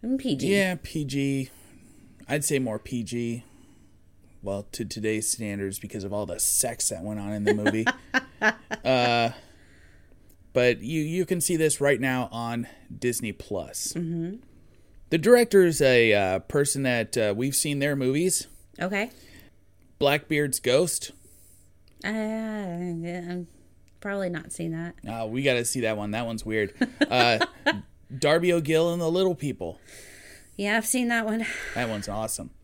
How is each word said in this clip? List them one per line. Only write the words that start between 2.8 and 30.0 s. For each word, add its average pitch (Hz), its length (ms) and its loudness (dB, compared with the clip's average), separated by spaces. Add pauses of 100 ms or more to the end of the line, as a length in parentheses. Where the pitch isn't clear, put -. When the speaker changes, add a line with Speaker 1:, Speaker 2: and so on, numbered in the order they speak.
Speaker 2:
G. 120 400 -4 (960)
Well, 101 220 -6 (100)
to - 100 -6
today's 110 460 -4
standards 101 480 -4
because 104 260 -10
of 98 80 -8
all 101 140 -4
the 85 140 -10
sex - 500 0
that 82 140 -8
went 104 160 -6
on 101 140 -6
in 208 100 -4
the - 100 4
movie. 151 380 0
Speaker 1:
<laughs> - 40 -2 (880)
Speaker 2:
Uh, 120 480 4 (1200)
but 123 280 4
you, 156 200 -4
you 165 240 -2
can 180 160 -2
see 175 140 0
this 156 260 2
right 139 180 4
now 127 320 0
on 117 360 -6 (280)
Disney 120 360 -2
Plus. - 600 -8
Speaker 1:
Mm-hmm. 170 420 -6 (760)
Speaker 2:
The 165 80 2
director 208 480 8
is 160 160 2
a, 123 320 8
uh, 95 260 4
person 143 440 0
that, 120 340 0
uh, 107 180 2
we've 131 200 -2
seen 143 240 0
their 143 160 0
movies. 139 520 0 (340)
Speaker 1:
Okay. 202 300 -2 (880)
Speaker 2:
Blackbeard's 147 600 2
Ghost. 147 520 2 (920)
Speaker 1:
Uh, - 40 -4
I'm 180 1400 -6 (520)
probably 196 300 -4
not - 220 -8
seen 170 200 -6
that. 165 240 -8 (120)
Speaker 2:
Oh, 113 200 -6
we 120 160 -2
gotta 123 220 4
see 127 160 -2
that 110 160 0
one. 104 140 -4
That 117 140 -2
one's 113 200 -6
weird. 107 340 0
Speaker 1:
<laughs> 254 300 0
Speaker 2:
Uh, 240 360 4 (720)
Darby 165 360 2
O'Gill 160 400 2
and 175 80 -2
the 165 80 0
Little 180 260 2
People. 90 440 -6 (760)